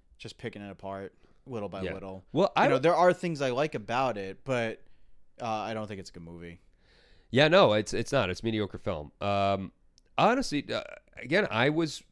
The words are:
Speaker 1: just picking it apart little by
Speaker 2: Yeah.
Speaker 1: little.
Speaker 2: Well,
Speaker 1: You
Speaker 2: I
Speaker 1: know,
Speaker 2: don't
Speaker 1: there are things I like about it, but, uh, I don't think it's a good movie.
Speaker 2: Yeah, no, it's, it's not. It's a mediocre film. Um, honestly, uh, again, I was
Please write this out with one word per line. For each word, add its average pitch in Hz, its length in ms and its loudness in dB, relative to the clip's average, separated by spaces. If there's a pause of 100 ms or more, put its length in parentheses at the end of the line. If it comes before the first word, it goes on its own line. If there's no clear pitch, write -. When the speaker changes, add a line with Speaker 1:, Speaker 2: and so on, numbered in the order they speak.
(180)
Speaker 1:
just - 200 -16
picking 104 240 -10
it 101 80 -12
apart 98 440 -10 (340)
little 107 220 -6
by 95 140 -8
Speaker 2:
Yeah. 92 100 -6
Speaker 1:
little. 95 400 -12
Speaker 2:
Well, 170 240 2
Speaker 1:
You 180 60 4
Speaker 2:
I - 40 6
Speaker 1:
know, 143 80 4
Speaker 2:
don't 131 80 0
Speaker 1:
there 165 120 4
are 180 180 6
things 165 280 -4
I 131 100 0
like 143 240 -2
about 117 420 -2
it, 98 260 -10
but, 117 380 -2 (600)
uh, 123 60 -8
I 110 260 -4
don't 107 140 -6
think 98 140 -8
it's - 80 -14
a - 40 -20
good 85 100 -16
movie. 85 360 -14 (720)
Speaker 2:
Yeah, 135 160 6
no, 160 260 8
it's, 107 200 0
it's - 180 -2
not. 110 180 2
It's 90 120 -4
a - 40 -8
mediocre 107 320 -2
film. 80 340 -6 (100)
Um, 98 500 2 (460)
honestly, 180 540 2
uh, 113 120 -4 (340)
again, 156 320 0
I 117 200 4
was 151 420 -2